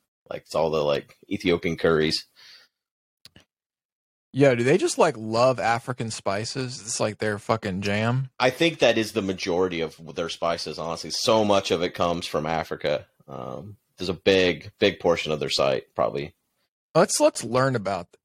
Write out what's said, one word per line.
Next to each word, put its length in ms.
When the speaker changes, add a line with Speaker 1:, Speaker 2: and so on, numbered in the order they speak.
Speaker 1:
like, 120
it's 120
all 160
the, 120
like, 340
Ethiopian 460
curries. 480
Speaker 2:
Yo, 220
do 80
they 160
just, 180
like, 220
love 420
African 500
spices? 680
It's 200
like 180
their 200
fucking 440
jam. 560
Speaker 1:
I 120
think 280
that 180
is 160
the 100
majority 580
of 180
their 140
spices, 500
honestly. 320
So 340
much 260
of 120
it 120
comes 320
from 200
Africa. 600
Um, 480
there's 100
a 60
big, 640
big 220
portion 320
of 80
their 100
site, 440
probably. 400
Speaker 2:
Let's, 260
let's 240
learn 320
about, 300